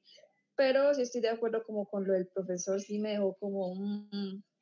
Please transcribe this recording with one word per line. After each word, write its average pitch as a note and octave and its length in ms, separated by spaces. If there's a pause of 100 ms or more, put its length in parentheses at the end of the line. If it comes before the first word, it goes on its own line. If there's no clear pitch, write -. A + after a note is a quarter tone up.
(540)
Pero C4+ 380
sí C#4 80
estoy A#3+ 220
de A3+ 80
acuerdo A3+ 340
como G#3 240
con G3 180
lo F#3+ 60
del F#3 140
profesor, F#3 560
sí G#3 160
me G#3+ 140
dejó G3 280
como, G3 340
mm, G3+ 680 (200)